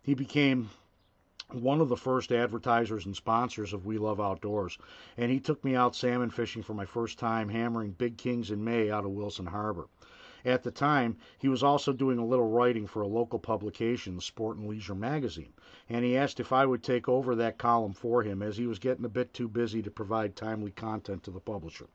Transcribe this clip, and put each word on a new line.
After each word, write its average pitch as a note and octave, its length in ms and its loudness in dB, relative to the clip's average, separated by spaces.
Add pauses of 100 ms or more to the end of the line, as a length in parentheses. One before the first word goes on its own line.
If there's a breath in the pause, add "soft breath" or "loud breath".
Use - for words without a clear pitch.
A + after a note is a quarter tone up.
He C#3+ 120 0
became C3 560 4 (840 loud breath)
one B2 260 2
of D3+ 80 6
the A#2+ 80 2
first B2+ 380 0
advertisers A#2 720 2
and F#2+ 100 -6
sponsors A2+ 560 0
of G2 140 -8
We A2 120 -2
Love G#2 220 0
Outdoors, G2+ 580 -2 (380 loud breath)
and A#2+ 160 0
he C3 80 2
took C#3+ 240 -2
me C3+ 100 0
out B2 220 4
salmon B2 360 0
fishing A2+ 320 -4
for G#2+ 100 -8
my G2+ 120 -6
first A2+ 320 -4
time, A2+ 300 0
hammering A2+ 440 -2
big A2+ 260 -2
kings A#2+ 340 -2
in G#2 100 -2
May A2+ 300 2
out G#2 140 -2
of G2 60 -2
Wilson G2+ 340 -6
Harbor. G2+ 420 -4 (560 loud breath)
At B2 200 2
the A#2+ 80 -4
time, C#3 460 2 (200 loud breath)
he C3+ 120 2
was B2 120 2
also C#3+ 320 4
doing B2+ 240 2
a A#2 80 0
little A#2+ 240 4
writing A#2 380 4
for G#2+ 160 -4
a G2+ 40 -2
local A#2 300 0
publication, G#2+ 840 -2
Sport A2 380 -6
and G#2 100 -8
Leisure G#2 280 -6
Magazine, A2 580 -4 (340 loud breath)
and A#2+ 160 0
he B2 140 4
asked C#3 220 0
if A#2 120 -4
I C3+ 140 6
would B2+ 160 2
take B2 260 0
over B2+ 280 2
that A2+ 240 0
column A#2 340 2
for A#2 300 0
him, G2 180 -2
as G#2 160 -4
he A#2+ 80 -2
was A2+ 140 -4
getting B2 260 -2
a A#2 40 -4
bit B2 260 -4
too A#2+ 120 -4
busy A2 360 -2
to G2+ 80 -8
provide G#2+ 440 -2
timely G#2+ 360 -6
content G#2+ 540 -8
to - 40 -10
the F#2 100 -10
publisher. E2 560 -8